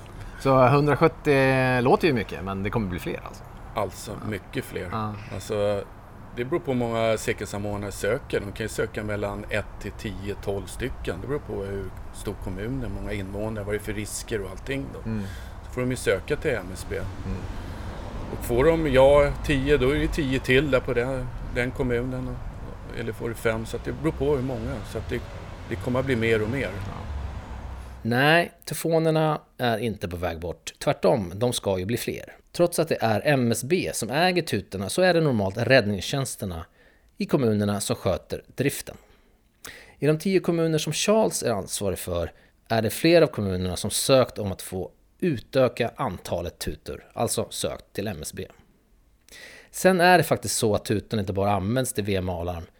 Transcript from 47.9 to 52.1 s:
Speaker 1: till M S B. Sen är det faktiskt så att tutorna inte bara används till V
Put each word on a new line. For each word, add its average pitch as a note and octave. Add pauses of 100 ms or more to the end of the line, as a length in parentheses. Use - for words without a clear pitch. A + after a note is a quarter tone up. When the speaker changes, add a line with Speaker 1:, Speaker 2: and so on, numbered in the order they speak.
Speaker 1:
till G2+
M F2+
S -
B. - (1300)
Sen F#3
är F3+
det D#3
faktiskt -
så G#2
att -
tutorna G#2+
inte F#2+
bara G2
används G#2+
till G#2
V G2+